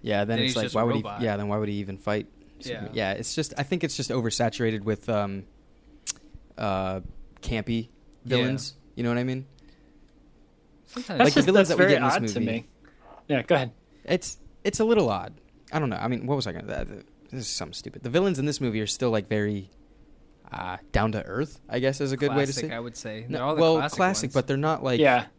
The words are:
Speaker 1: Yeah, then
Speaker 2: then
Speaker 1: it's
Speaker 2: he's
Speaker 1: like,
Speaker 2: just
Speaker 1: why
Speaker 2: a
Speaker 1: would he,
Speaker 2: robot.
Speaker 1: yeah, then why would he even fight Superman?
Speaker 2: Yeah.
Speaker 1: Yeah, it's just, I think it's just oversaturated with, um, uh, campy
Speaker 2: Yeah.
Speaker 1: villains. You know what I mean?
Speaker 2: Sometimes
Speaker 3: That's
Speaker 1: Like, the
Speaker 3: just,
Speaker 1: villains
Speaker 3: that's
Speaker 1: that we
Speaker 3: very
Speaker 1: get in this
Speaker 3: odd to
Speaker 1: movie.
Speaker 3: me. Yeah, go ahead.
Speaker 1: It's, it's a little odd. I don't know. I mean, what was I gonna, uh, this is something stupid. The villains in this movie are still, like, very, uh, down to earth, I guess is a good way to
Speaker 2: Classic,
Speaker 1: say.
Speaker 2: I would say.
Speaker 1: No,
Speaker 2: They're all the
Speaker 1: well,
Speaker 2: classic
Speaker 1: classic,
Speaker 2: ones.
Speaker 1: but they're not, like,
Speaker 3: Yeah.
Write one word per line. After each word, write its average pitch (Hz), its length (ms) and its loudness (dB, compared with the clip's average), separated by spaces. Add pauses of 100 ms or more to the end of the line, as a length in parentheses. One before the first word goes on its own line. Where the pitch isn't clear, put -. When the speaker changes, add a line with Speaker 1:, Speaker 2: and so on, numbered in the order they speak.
Speaker 1:
Yeah, 104 180 0
then 101 80 0
Speaker 2:
then 113 120 0
Speaker 1:
it's 127 120 2
Speaker 2:
he's 120 40 -4
Speaker 1:
like, 113 100 0
Speaker 2:
just 117 100 -6
Speaker 1:
why 110 80 2
Speaker 2:
a - 20 4
Speaker 1:
would 117 100 2
he, 110 60 0
Speaker 2:
robot. 104 200 -8
Speaker 1:
yeah, 107 160 0
then 104 100 -4
why 104 100 -2
would 107 120 -2
he 104 60 -4
even 98 220 -6
fight 104 300 -2 (320)
Superman? 113 340 -10
Speaker 2:
Yeah. 104 180 -2
Speaker 1:
Yeah, 101 80 -4
it's - 160 -6
just, - 220 -4
I 143 60 -2
think 165 200 -2
it's 147 140 -4
just 135 140 -4
oversaturated 113 680 0
with, 107 280 -2
um, 98 340 -2 (1120)
uh, 95 440 -2 (400)
campy 113 480 -2 (360)
Speaker 2:
Yeah. 123 120 2
Speaker 1:
villains. 127 380 -2 (200)
You 120 80 -4
know 120 60 2
what 120 80 2
I 123 60 0
mean? 131 220 -4 (1400)
Speaker 2:
Sometimes - 200 -12
Speaker 3:
That's 170 120 -4
Speaker 1:
Like, 247 140 8
the - 60 6
Speaker 3:
just, 220 60 6
Speaker 1:
villains 190 220 8
Speaker 3:
that's 165 100 4
Speaker 1:
that 180 60 8
we 190 60 8
Speaker 3:
very - 40 8
Speaker 1:
get - 80 6
in - 20 2 (180)
this 110 100 -2
Speaker 3:
odd - 40 -6
to 120 40 0
Speaker 1:
movie. 113 120 0
Speaker 3:
me. 117 160 -4 (600)
Yeah, 135 160 2
go 175 120 4
ahead. 127 160 0 (340)
Speaker 1:
It's, - 320 -2 (260)
it's 202 160 -2
a 220 60 4
little 214 240 4
odd. 95 240 -4 (380)
I 160 80 -2
don't 143 100 0
know. 95 80 -2
I 110 100 -2
mean, 120 180 -2
what 139 100 0
was 127 120 -2
I 87 60 -6
gonna, 104 200 -10
uh, - 120 -4 (440)
this 127 120 -10
is 104 60 -8
something - 260 -6
stupid. - 300 -14
The 117 60 -6
villains 175 300 2
in 135 60 0
this 147 160 -2
movie 110 200 -2
are 104 60 -2
still, 123 240 -2
like, 107 160 0
very, 104 420 -2 (840)
uh, 92 260 -8 (160)
down 110 180 2
to 101 140 -4
earth, 127 420 -6
I 120 120 -4
guess 135 200 0
is 139 140 -2
a 131 40 -4
good 143 120 2
way 139 160 2
to 139 80 -4
Speaker 2:
Classic, 123 160 -4
Speaker 1:
say. 120 60 -8
Speaker 2:
I 117 40 -6
would 120 160 -10
say. 110 320 -12
Speaker 1:
No, 151 100 -6
Speaker 2:
They're 127 80 -2
all 156 100 0
the 156 60 4
Speaker 1:
well, 160 160 6
Speaker 2:
classic 147 200 -2
Speaker 1:
classic, 185 320 2
Speaker 2:
ones. - 40 -10
Speaker 1:
but 131 140 2
they're 139 100 0
not, 156 240 0
like, 127 200 2
Speaker 3:
Yeah. 123 240 6 (140)